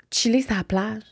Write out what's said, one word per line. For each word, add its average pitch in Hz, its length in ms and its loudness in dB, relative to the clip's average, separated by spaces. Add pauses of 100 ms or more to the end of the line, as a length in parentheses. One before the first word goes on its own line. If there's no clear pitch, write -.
(120)
chiller 240 300 2
sur 220 140 0
la 185 80 -2
plage. 214 480 -2